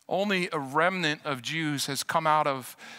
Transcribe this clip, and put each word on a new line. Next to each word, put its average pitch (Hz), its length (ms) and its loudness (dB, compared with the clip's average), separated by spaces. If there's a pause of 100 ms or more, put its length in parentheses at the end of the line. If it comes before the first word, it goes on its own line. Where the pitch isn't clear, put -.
Only 185 460 0
a 165 60 -2
remnant 156 640 2
of 139 160 -2
Jews 147 460 -2
has 139 160 -4
come 160 240 0
out 151 200 4
of 135 300 -4 (220)